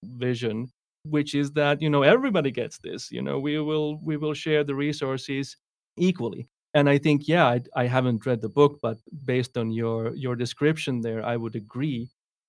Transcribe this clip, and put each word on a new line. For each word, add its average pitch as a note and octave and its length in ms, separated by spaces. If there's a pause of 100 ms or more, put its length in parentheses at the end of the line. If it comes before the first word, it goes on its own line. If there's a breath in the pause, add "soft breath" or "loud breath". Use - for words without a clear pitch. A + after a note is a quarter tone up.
vision, A#2+ 680 (320)
which D3+ 300
is C#3+ 200
that, D3 280
you D#3 80
know, C#3+ 140
everybody F#3 480
gets A2+ 280
this, F2+ 320
you B2 100
know, C#3 180
we D3 200
will, D3+ 440
we D#3 140
will D3+ 160
share D3+ 300
the C#3 120
resources C#3 840 (400)
equally." B2+ 500 (280)
And C#3+ 120
I C#3+ 120
think, D3 280
yeah, D#3+ 200
I, B2 140 (140)
I B2 120
haven't B2+ 400
read A#2+ 140
the - 80
book, C#3+ 300
but A2+ 200 (260)
based B2 320
on A2+ 140
your, A2+ 420
your B2+ 220
description C3+ 680
there, A2+ 240
I A#2+ 100
would A2+ 200
agree, B2 560 (380)